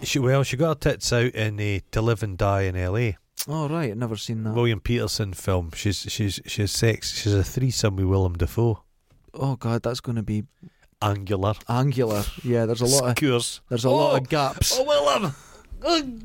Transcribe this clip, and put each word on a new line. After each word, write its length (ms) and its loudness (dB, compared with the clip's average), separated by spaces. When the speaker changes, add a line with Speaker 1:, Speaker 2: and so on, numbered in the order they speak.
Speaker 1:
she, 140 0
well, 260 4
she 140 -2
got 260 0
her 80 2
tits 220 -2
out 220 2
in 240 -2
a 220 0
To 100 0
Live 220 2
and 120 -4
Die 280 2
in 120 -2
L 220 0
A. 180 0
Speaker 2:
Oh, 220 -2
right, 220 -2
I've 60 -6
never 200 -4
seen 260 -6
that. 120 -2
Speaker 1:
William 240 2
Peterson 540 -2
film. 420 0
She's, 220 -2
she's, 380 -2
she's 240 -2
sex. 420 0
She's 200 0
a 100 4
threesome 520 0
with 100 0
Willem 280 2
Dafoe. 500 0
Speaker 2:
Oh, 220 -2
God, 280 -2
that's 180 -2
gonna 220 -4
be 200 -2
Speaker 1:
Angular. 520 0
Speaker 2:
angular. 540 0
Yeah, 220 2
there's 160 -2
a 40 2
lot 200 4
of 120 2
Speaker 1:
Skewers. 520 0
Speaker 2:
there's 160 0
a 40 4
lot 280 4
of 40 0
Speaker 1:
Oh, 40 -6
Speaker 2:
gaps. 520 0
Speaker 1:
oh, 60 2
Willem! 500 2
Oh, 200 2